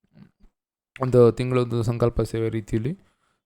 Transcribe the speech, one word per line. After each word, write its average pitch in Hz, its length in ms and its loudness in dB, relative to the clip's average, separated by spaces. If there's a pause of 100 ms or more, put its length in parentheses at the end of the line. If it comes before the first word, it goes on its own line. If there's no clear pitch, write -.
(1000)
ಒಂದು 123 320 6
ತಿಂಗಳದ್ದು 123 500 -4
ಸಂಕಲ್ಪ 117 380 -2
ಸೇವೆ 113 280 -4
ರೀತಿಯಲ್ಲಿ 113 420 -6 (560)